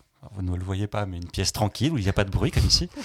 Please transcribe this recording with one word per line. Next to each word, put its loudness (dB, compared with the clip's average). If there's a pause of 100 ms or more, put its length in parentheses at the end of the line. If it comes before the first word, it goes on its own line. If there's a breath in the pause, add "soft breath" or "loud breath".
(320)
vous -8
ne -2
le -4
voyez -2
pas, -2
mais -8
une -8
pièce -2
tranquille, 0
où 0
il 0
n'y 2
a 2
pas 2
de -8
bruit, 2
comme 4
ici. 4 (160)